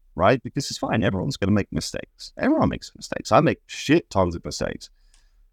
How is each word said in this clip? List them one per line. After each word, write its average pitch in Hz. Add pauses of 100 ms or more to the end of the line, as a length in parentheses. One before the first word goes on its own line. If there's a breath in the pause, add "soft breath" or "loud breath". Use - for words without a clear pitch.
(160)
right? 110
Because -
it's -
fine. 123
Everyone's -
gonna -
make 98
mistakes. -
Everyone 254
makes -
mistakes. -
I 113
make 135
shit -
tons 90
of -
mistakes. - (640)